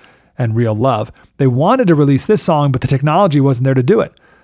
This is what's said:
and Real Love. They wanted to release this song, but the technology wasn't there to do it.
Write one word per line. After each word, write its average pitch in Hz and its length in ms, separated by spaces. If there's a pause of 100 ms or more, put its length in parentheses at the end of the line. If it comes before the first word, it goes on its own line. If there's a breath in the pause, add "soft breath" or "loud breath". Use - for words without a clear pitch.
(380 soft breath)
and 113 180
Real 113 200
Love. 110 360 (260 soft breath)
They 139 100
wanted 185 400
to 170 80
release 143 300
this 214 180
song, 147 280
but 123 100
the - 60
technology 151 540
wasn't 131 240
there 135 80
to 131 80
do 185 200
it. - 120 (300 soft breath)